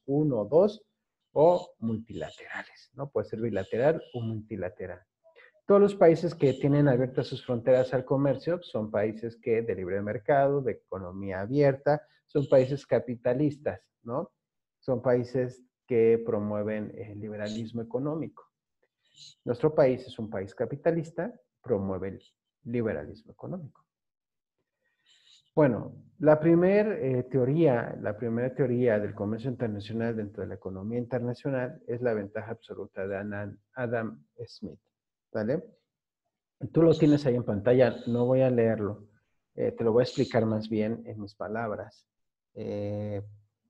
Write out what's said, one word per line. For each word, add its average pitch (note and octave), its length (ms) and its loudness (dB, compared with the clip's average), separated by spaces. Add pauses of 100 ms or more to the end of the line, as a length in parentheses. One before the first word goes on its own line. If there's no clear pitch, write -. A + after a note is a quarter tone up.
uno C#3 340 0
o G#2 60 -2
dos, F3+ 380 2 (500)
o F3 460 4
multilaterales, - 1160 -10
¿no? C#3+ 140 -10
Puede G#2+ 180 -2
ser A2 140 -8
bilateral A#2 600 0 (120)
o A#2+ 80 -8
multilateral. G2 800 -8 (680)
Todos G3 120 6
los G3 160 4
países E3 380 4
que C3 200 2
tienen C#3+ 340 4
abiertas B2+ 400 0
sus - 180 -12
fronteras B2+ 480 2
al B2+ 120 -2
comercio C#3+ 580 0
son G#2+ 260 -6
países A2 480 -2
que A#2 240 0
de A2+ 140 -2
libre F#2 260 -4
mercado, C#3 600 2
de B2 100 -2
economía F#2+ 720 -8
abierta, C#3 600 2 (240)
son C#3+ 240 -2
países C#3 360 4
capitalistas, B2 960 -2 (220)
¿no? C3+ 280 -8 (480)
Son B2 220 -4
países B2 640 -2 (220)
que A2+ 400 4
promueven G#2+ 720 -4
el G#2 220 -14
liberalismo A2 640 -8
económico. C#3 680 -6 (960)
Nuestro D3+ 300 0
país B2+ 320 2
es - 100 -16
un G#2+ 120 -8
país G2+ 260 -8
capitalista, E3 800 -4 (280)
promueve F#2+ 480 -4
el F#2 140 -14 (400)
liberalismo A2 680 -6
económico. D3 500 -14 (1700)
Bueno, C3 400 2 (260)
la D3+ 200 6
primer, F3+ 480 4 (160)
eh, B2+ 200 0
teoría, C3 760 2
la G#2+ 180 -4
primera A#2+ 380 -4
teoría A#2+ 440 2
del G#2 140 -4
comercio G#2+ 360 -4
internacional A2+ 640 -6
dentro G2+ 280 -8
de F#2+ 40 -8
la F#2+ 80 -10
economía F#2+ 420 -8
internacional B2 920 -6
es A#2+ 140 -6
la A#2+ 120 0
ventaja G#2 380 -6
absoluta G2 540 -12
de G2 120 -6
Ana-, G#2 400 -8 (160)
Adam A2+ 520 -6 (200)
Smith, - 340 -14 (540)
¿vale? A#2 280 -2 (1120)
Tú D#3+ 120 4
lo D#3 140 6
tienes D3 280 4
ahí B2 100 2
en A#2+ 80 -2
pantalla, A#2 540 4 (100)
no A#2+ 180 0
voy C3 160 4
a C3 80 4
leerlo, A2 600 0 (460)
eh, A#2 180 -2
te A#2 100 -6
lo A2+ 80 4
voy A#2+ 120 6
a - 20 2
explicar A#2+ 400 0
más A2 240 -2
bien A2 360 -2
en A2 140 -12
mis G2+ 160 -14
palabras. G#2 720 -8 (460)
Eh, G#2 680 -8 (480)